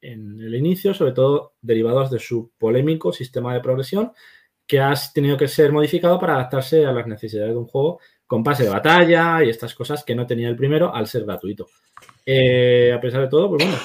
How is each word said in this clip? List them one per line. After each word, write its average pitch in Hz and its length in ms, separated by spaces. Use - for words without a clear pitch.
en 110 400
el 113 120
inicio, 180 400
sobre 180 200
todo 135 480
derivados 117 500
de 120 80
su 117 380
polémico 139 560
sistema 123 400
de 123 80
progresión, 135 500
que 139 120
ha 139 140
tenido 143 240
que 143 100
ser 143 240
modificado 165 480
para 175 160
adaptarse 135 500
a 131 60
las 117 160
necesidades 107 460
de 120 40
un 120 100
juego 151 320
con 113 160
pase 135 200
de 107 60
batalla 165 760
y 123 60
estas 113 240
cosas 147 300
que 123 120
no 120 120
tenía 120 220
el 120 60
primero 147 380
al 110 140
ser 117 180
gratuito. 101 420
Eh, 123 680
a 120 40
pesar 127 220
de 135 60
todo, 156 220
pues 156 140
bueno, 175 220